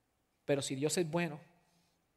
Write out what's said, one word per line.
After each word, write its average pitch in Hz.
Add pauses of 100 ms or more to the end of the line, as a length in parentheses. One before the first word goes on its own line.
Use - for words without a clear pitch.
(440)
Pero 139
si 139
Dios 147
es 170
bueno 160 (760)